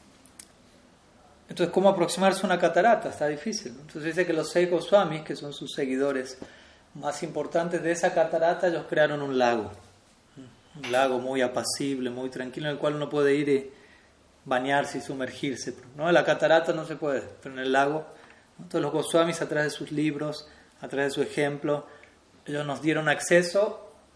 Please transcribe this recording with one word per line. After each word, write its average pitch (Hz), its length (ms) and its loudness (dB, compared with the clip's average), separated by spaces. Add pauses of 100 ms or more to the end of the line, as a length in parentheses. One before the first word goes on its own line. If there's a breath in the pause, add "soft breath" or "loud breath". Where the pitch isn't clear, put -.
(1500)
Entonces, 175 260 -2
¿cómo 190 140 6
aproximarse 185 540 2
a 202 40 -2
una 180 140 2
catarata? 175 480 4
Está 151 180 -4
difícil, 147 480 -6
¿no? 135 60 -18
Entonces 151 240 -12 (100)
dice 175 120 2
que 165 60 -2
los 156 180 -2
seis 175 200 2
Goswamis, 165 520 2
que 156 120 -8
son 143 180 -10
sus 147 220 -12
seguidores 131 640 -2 (560 loud breath)
más 143 280 -6
importantes 165 600 -2
de 165 80 0
esa 175 240 0
catarata, 170 540 2
ellos 160 200 -2
crearon 151 320 2
un 139 180 -2
lago. 117 320 2 (1120)
Un 123 100 -6
lago 127 260 4
muy 131 240 -2
apacible, 127 680 -2
muy 127 200 -8
tranquilo, 127 380 -8
en 143 60 -2
el - 40 -8
cual 151 160 0
uno 147 160 -4
puede 143 240 4
ir 143 140 0
y 135 220 2 (760 loud breath)
bañarse 135 540 0
y - 20 -4
sumergirse, 131 760 -6 (220)
¿no? 151 120 -4
En 175 60 4
la 151 100 6
catarata 160 480 4
no 160 140 -4
se 156 100 -8
puede, 135 260 -2 (200)
pero 135 140 -14
en 131 40 -8
el 131 120 -2
lago, 143 340 2 (520 loud breath)
¿no? - 80 -16
Entonces 165 160 -2
los 143 100 -2
Goswamis, 165 500 2
a 139 60 -4
través 151 240 0
de - 40 -10
sus 139 140 -10
libros, 151 580 -4 (320 loud breath)
a 135 80 -12
través 139 200 -2
de 131 80 -4
su 147 60 0
ejemplo, 143 600 -2 (640 loud breath)
ellos 147 180 -6
nos 135 160 -6
dieron 156 280 0
acceso 175 840 2 (260)